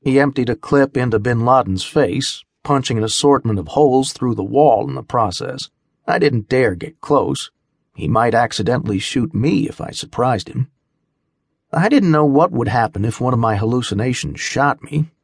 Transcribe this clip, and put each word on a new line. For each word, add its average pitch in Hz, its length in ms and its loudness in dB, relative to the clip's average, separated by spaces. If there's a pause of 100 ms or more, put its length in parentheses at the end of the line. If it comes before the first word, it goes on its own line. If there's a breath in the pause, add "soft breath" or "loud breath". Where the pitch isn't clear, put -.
He 139 200 2
emptied 131 280 0
a 113 80 -2
clip 139 400 2
into 123 220 0
bin 117 260 0
Laden's 120 400 2
face, 135 600 -2 (180)
punching 131 340 -2
an 110 80 0
assortment 117 540 2
of 78 100 -8
holes 135 440 2
through 123 240 -4
the 101 80 -6
wall 120 440 2
in 135 60 -8
the 131 80 -10
process. - 680 -4 (380)
I 175 140 0
didn't 131 280 0
dare 120 280 2
get 82 240 -16
close. - 500 0 (460)
He - 100 -8
might 113 280 2
accidentally 113 680 0
shoot - 340 -4
me 151 340 0
if - 120 -14
I - 100 -10
surprised - 580 -4
him. 123 200 -4 (1040)
I 165 160 2
didn't 214 240 4
know 151 120 4
what 147 280 4
would 117 160 -2
happen 107 360 -2
if 113 160 -4
one 127 140 0
of 113 60 0
my 113 160 0
hallucinations 113 840 -4
shot - 460 -2
me. - 260 -4 (140)